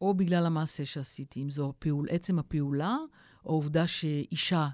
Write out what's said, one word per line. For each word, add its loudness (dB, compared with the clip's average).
או 2
בגלל 4
המעשה 0
שעשיתי, -8
אם -4
זו -2
הפעול-, -2
עצם 0
הפעולה, 0
או -6
העובדה 2
שאישה 0